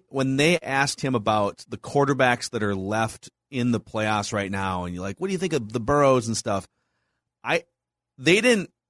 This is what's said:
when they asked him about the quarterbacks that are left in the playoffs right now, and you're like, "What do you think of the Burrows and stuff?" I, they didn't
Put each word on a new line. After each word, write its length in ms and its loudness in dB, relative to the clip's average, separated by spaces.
when 280 0
they 240 4
asked 400 -2
him 160 0
about 520 0
the 80 -10
quarterbacks 720 0
that 120 -4
are 140 0
left 520 -4
in 220 0
the 80 0
playoffs 520 -2
right 180 -4
now, 340 -4
and 100 -8
you're 80 -8
like, 180 -8
"What 60 -2
do 60 -4
you 60 -2
think 160 -2
of 180 -4
the 80 -4
Burrows 480 4
and 80 -2
stuff?" 320 -4
I, 220 -2
they 240 4
didn't 300 2